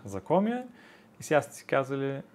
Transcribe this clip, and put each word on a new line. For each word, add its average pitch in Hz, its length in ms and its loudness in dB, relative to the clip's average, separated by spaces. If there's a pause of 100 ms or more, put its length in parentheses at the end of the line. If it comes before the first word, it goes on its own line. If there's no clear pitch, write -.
за 98 140 -8
какво 165 220 4
ми 214 100 0
е?" 247 140 -4 (540)
И - 40 -14
сега 151 180 4
сте - 140 -12
си - 100 -18
казали, 135 560 0 (140)